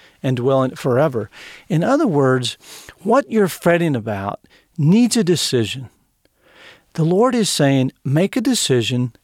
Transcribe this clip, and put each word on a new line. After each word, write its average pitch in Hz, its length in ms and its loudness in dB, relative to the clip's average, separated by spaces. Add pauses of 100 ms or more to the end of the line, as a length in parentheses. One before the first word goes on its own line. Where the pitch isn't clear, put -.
(240)
and 131 140 -2
dwell 131 260 0
in 123 80 -2
it 160 80 -18
forever." 127 500 0 (380)
In 156 160 0
other 285 240 2
words, 127 500 0 (420)
what 240 300 0
you're 208 200 0
fretting 170 480 0
about 104 420 -6 (380)
needs 208 400 4
a 214 80 0
decision. 131 640 -2 (1040)
The 165 100 -2
Lord 208 320 2
is 220 140 0
saying, 135 420 2 (140)
"Make 160 320 0
a 247 40 0
decision 123 720 0 (100)